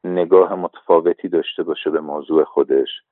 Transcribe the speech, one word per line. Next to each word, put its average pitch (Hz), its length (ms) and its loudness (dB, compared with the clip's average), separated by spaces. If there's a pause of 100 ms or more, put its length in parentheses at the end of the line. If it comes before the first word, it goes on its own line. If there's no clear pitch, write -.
نگاه 90 520 2
متفاوتی 87 720 -2
داشته 82 360 -4
باشه 80 260 -6
به 78 100 -2
موضوع 76 440 -2
خودش 67 460 0 (220)